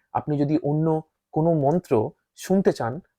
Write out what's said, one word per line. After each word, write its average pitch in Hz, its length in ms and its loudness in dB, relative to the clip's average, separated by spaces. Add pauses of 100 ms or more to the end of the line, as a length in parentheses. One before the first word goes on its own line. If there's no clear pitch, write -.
(120)
আপনি 143 260 -2
যদি 147 200 0
অন্য 156 440 0 (320)
কোনো 165 200 2
মন্ত্র 143 560 0 (240)
শুনতে 190 380 0
চান 127 280 -6 (180)